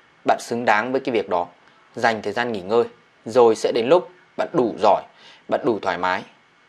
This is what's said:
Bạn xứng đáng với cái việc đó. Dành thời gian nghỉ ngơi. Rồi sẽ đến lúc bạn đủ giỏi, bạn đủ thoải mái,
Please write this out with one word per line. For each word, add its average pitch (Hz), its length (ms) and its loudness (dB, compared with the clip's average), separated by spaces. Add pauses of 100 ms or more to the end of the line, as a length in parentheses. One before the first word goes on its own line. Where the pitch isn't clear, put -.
(260)
Bạn 113 160 2
xứng 120 240 -6
đáng 113 260 2
với 135 100 -2
cái 135 120 -6
việc 104 160 0
đó. 87 180 -2 (480)
Dành 113 260 0
thời 101 120 -6
gian 120 180 -2
nghỉ 101 100 -6
ngơi. 110 220 2 (420)
Rồi 117 300 6
sẽ - 160 -4
đến 117 180 -2
lúc 180 200 4 (280)
bạn 110 160 -2
đủ 110 280 0
giỏi, 98 220 4 (440)
bạn - 180 -2
đủ 110 160 0
thoải 90 160 -4
mái, 92 260 -2 (460)